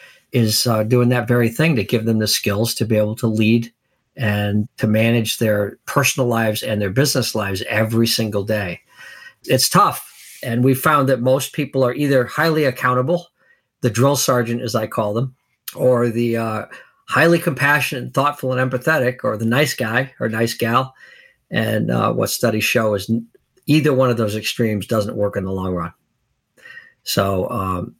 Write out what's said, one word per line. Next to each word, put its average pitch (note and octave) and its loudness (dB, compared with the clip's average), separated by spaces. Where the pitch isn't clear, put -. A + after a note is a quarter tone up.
is, A2+ 2
uh, A2 2
doing A#2+ 4
that A#2+ 0
very A#2+ 4
thing, D3+ 0
to G#2 0
give A2 -2
them A2+ 2
the G#2+ 0
skills G#2 -2
to A#2 -4
be A2 0
able G#2+ 0
to A#2 -2
lead A2+ 2
and G#2 0
to A2+ 0
manage A2 2
their G#2 0
personal C3 0
lives A2+ 0
and G#2 -2
their G2 -2
business B2 0
lives G2 -4
every A2+ 2
single G#2 -2
day. G2+ -4
It's - 2
tough. F3+ 2
And B2 0
we C3 6
found C#3+ 2
that B2+ 2
most E3+ 0
people C3+ -2
are B2 0
either C#3 2
highly D#3 0
accountable, C3 0
the B2 0
drill C3 2
sergeant, A#2+ 0
as A#2 -4
I A2 -2
call G#2 -2
them, B2+ -4
or B2 2
the, A#2 0
uh, A2 -4
highly E3 4
compassionate, C#3 -2
thoughtful, C#3 -2
and C3 0
empathetic, B2+ 0
or G#2+ -2
the A2+ -2
nice C3 2
guy B2 -2
or A#2 -2
nice A2+ -2
gal. A#2+ -2
And, A2 -2
uh, A2+ 0
what A#2 -2
studies A2 -2
show A2 0
is G2 -4
n-, A2+ -2
either D3 4
one B2+ 4
of A#2 0
those G#2+ -2
extremes G#2+ -2
doesn't G#2+ -2
work G#2 -2
in F#2+ -4
the F#2+ -6
long F#2 -4
run. E2+ -6
So, G2 -2
um, F#2+ -6